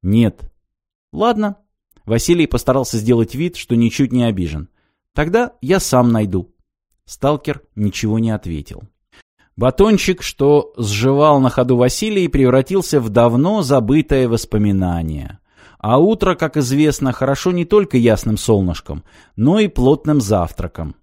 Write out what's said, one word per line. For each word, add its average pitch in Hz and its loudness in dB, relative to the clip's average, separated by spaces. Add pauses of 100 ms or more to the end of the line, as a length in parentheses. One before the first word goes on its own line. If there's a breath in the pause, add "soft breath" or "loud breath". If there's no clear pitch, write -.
«Нет». 107 0 (600)
«Ладно». 214 -2 (480)
Василий 151 0
постарался 127 -2
сделать 113 0
вид, 170 -6
что - -4
ничуть 117 0
не 123 0
обижен. 85 -4 (460)
«Тогда 180 -2
я 170 0
сам 123 2
найду». 98 -2 (500)
Сталкер 143 -4 (120)
ничего 107 -2
не 113 0
ответил. 85 -10 (720 soft breath)
Батончик, 190 2
что 143 2
сживал 135 2
на 131 2
ходу 123 0
Василий, 190 0
превратился 135 0
в 113 -2
давно 120 2
забытое 135 0
воспоминание. 95 -2 (400 soft breath)
А 117 0
утро, 196 2
как 156 -4
известно, 139 0
хорошо 139 -2
не 175 -2
только 196 2
ясным 113 0
солнышком, 90 -2 (320 soft breath)
но 147 2
и 214 2
плотным 143 0
завтраком. 87 -4